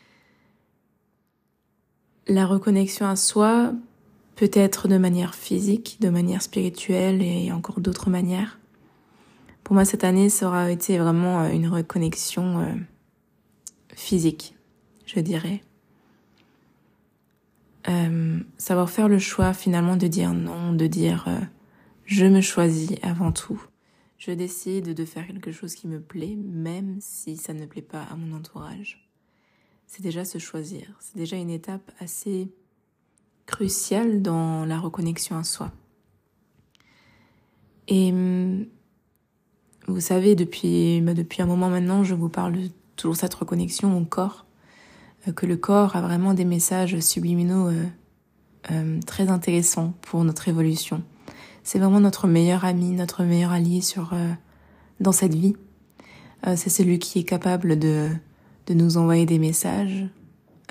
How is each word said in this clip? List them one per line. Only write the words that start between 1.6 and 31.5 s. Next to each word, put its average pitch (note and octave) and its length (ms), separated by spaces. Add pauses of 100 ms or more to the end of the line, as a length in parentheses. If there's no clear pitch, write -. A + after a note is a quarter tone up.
La F#3+ 180
reconnexion G3 600
à F#3+ 100
soi A3+ 560 (640)
peut G3 160
être G3 340
de F#3+ 100
manière F3+ 380
physique, G3+ 680
de G#3 80
manière F3 320
spirituelle F#3+ 800
et F3 300
encore F3 300
d'autres F3+ 300
manières. F#3 500 (1040)
Pour G3+ 100
moi, G3 100
cette G3+ 200
année, F#3+ 240
ça G3+ 180
aura F3+ 240
été F3 260
vraiment, E3+ 440
euh, D#3+ 80
une E3 180
reconnexion, E3+ 920
euh, E3 140 (1160)
physique, - 640 (500)
je - 140
dirais. E3+ 460 (2250)
Euh, E3 500 (180)
savoir F3+ 320
faire G#3+ 200
le G3+ 100
choix F#3+ 340
finalement F3+ 440
de F3+ 100
dire F3 260
non, E3+ 420
de D#3+ 120
dire, E3 400
euh, « F3 140 (680)
Je G3 160
me F#3+ 160
choisis D#3+ 520 (100)
avant E3+ 300
tout. - 280 (560)
Je - 140
décide F3+ 640
de D#3+ 100
faire D#3+ 220
quelque F#3+ 240
chose E3 240
qui - 140
me D#3+ 120
plaît, F3+ 360
même F#3+ 640
si - 360
ça D#3+ 160
ne D3+ 140
plaît D3 160
pas D#3 200
à - 120
mon D#3+ 220
entourage. » D#3 720 (800)
C'est - 160
déjà F3 200
se F#3 140
choisir. E3 480 (140)
C'est - 160
déjà E3 180
une F3 160